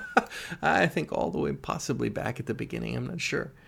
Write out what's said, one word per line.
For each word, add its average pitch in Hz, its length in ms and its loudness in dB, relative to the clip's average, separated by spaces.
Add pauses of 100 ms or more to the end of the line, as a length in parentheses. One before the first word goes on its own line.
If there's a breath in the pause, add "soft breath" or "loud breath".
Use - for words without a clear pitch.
(600 loud breath)
I 170 260 6
think 165 240 0
all - 180 2
the 160 100 -2
way 143 120 2
possibly 123 560 -2
back 107 320 -2
at 123 60 -6
the 120 80 -2
beginning. 113 420 -4
I'm 123 100 -2
not 170 140 -6
sure. - 320 -2 (160 soft breath)